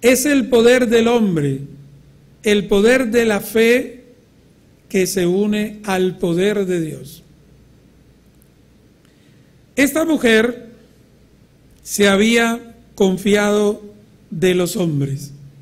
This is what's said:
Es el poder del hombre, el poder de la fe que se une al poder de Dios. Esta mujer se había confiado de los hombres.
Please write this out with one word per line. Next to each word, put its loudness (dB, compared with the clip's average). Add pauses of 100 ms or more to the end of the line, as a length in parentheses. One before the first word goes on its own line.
Es 4
el 0
poder 4
del 2
hombre, 0 (800)
el 0
poder 2
de 2
la 0
fe 0 (840)
que 0
se -2
une -2
al -2
poder -2
de -4
Dios. -12 (2500)
Esta 0
mujer 0 (1120)
se 0
había 0 (200)
confiado 0 (480)
de 0
los -2
hombres. -4 (300)